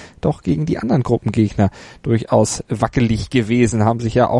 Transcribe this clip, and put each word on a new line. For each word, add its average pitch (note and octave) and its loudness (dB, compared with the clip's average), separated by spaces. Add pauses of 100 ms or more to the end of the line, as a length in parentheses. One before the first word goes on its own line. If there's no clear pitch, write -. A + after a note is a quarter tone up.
(220)
doch - -2
gegen D#3 -2
die - -4
anderen B2 0
Gruppengegner G#2+ 0 (340)
durchaus A2+ 0
wackelig A2+ -2
gewesen, A#2 2
haben A2+ 0
sich A2+ -4
ja B2 2
auch A#2+ 0